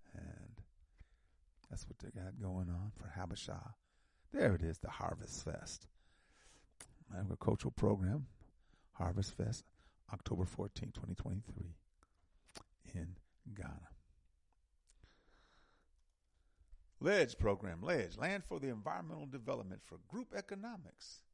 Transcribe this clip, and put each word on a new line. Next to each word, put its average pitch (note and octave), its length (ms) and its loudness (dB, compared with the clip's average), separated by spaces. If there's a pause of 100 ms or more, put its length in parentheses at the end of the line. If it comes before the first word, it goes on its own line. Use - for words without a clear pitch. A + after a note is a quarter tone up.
(140)
And - 460 -10 (1080)
that's - 180 -6
what - 120 -10
they F#2+ 120 -8
got F#2 300 -8
going F#2 300 0
on F#2 260 0
for - 220 -10
Habesha. F2+ 540 -4 (600)
There C3 220 8
it E2 80 4
is, D#2+ 160 2
the - 100 -2
Harvest - 560 -4
Fest. - 440 -4 (1300)
Agricultural - 540 2
program, G#2 540 6 (680)
Harvest F#2+ 440 2
Fest, - 280 0 (480)
October F#2 320 0
fourteenth, G2+ 500 -4
twenty - 200 -4
twenty-three, F2 600 -4 (1200)
in F2 220 -4 (380)
Ghana. - 340 -8 (3000)
ledge D#3 380 6
program, F#2+ 440 4
ledge, B2 340 2
Land F3 320 0
for F3 100 -4
the C3+ 100 -2
Environmental D#3 580 -2
Development A#2 580 -4
for E2+ 140 -14 (100)
Group A#3 280 -6
Economics. G3 840 -8 (140)